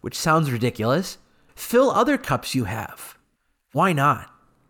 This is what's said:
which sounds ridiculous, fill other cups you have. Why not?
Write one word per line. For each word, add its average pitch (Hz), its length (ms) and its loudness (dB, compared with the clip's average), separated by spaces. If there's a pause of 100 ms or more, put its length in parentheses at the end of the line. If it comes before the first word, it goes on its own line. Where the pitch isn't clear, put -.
which - 160 -10
sounds 156 340 2
ridiculous, 120 640 0 (380)
fill 247 360 2
other 254 260 2
cups - 380 -4
you 127 100 0
have. - 520 -12 (540)
Why 175 220 2
not? 139 400 0 (360)